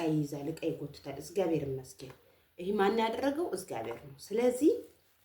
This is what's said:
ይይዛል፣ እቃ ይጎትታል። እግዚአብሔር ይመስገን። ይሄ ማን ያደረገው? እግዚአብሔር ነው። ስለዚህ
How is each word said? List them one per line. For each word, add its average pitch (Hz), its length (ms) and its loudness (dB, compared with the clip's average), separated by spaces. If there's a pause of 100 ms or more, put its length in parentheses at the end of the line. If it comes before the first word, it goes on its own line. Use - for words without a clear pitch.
ይይዛል፣ 151 440 0
እቃ 160 180 -6
ይጎትታል። 143 540 -6
እግዚአብሔር 165 440 0
ይመስገን። 131 500 -8 (460)
ይሄ 175 140 -6
ማን 208 260 4
ያደረገው? 262 500 0
እግዚአብሔር 117 500 -6
ነው። - 200 -18
ስለዚህ 247 540 4 (520)